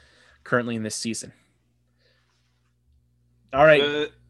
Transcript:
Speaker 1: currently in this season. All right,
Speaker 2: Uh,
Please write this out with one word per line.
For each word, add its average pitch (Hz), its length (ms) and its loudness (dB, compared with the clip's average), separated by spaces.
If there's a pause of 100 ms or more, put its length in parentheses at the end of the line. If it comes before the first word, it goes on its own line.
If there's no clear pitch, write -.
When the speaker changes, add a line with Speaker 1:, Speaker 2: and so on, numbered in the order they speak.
(440)
Speaker 1:
currently 120 320 -4
in 110 80 -8
this 107 120 -10
season. - 380 -10 (2250)
All 139 120 4
right, 151 160 6
Speaker 2:
Uh, 147 240 -2 (240)